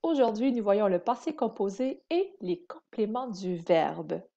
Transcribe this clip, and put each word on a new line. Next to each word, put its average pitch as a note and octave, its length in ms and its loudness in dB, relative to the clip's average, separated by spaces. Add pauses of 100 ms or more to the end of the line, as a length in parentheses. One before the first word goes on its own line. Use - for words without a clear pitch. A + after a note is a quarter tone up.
Aujourd'hui, B3+ 500 2
nous A#3+ 100 -2
voyons G3+ 260 4
le F3+ 100 2
passé B3 360 -2
composé A#3+ 760 -2
et F4+ 320 0
les F3 240 -4
compléments A3+ 640 -4
du F#3 280 -4
verbe. E3 640 0 (160)